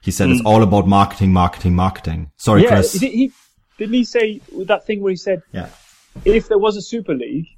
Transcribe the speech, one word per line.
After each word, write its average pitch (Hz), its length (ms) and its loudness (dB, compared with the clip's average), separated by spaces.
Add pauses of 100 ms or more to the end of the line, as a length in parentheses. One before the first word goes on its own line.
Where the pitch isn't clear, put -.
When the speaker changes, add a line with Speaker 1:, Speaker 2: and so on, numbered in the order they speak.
Speaker 1:
he - 100 -6
said 90 200 0
it's 85 100 -6
Speaker 2:
Hmm. 107 60 -4
Speaker 1:
all 110 160 6
about 101 240 2
marketing, 98 460 2
marketing, 90 420 0
marketing. 82 640 -4
Sorry, 110 260 4
Speaker 2:
Yeah, 240 60 6
Speaker 1:
Chris. 202 240 2
Speaker 2:
he, 208 180 -2
he, 262 220 -2 (440)
didn't 220 180 -6
he 247 100 0
say 220 360 -4 (240)
that 196 220 -2
thing 208 160 -6
where 196 80 -2
he 185 60 -4
said, 180 260 -4 (100)
Speaker 1:
Yeah. 87 160 -10 (560)
Speaker 2:
if 214 240 2
there 214 100 2
was 208 180 0
a 196 60 -10
Super 202 320 -6
League 131 320 -8 (120)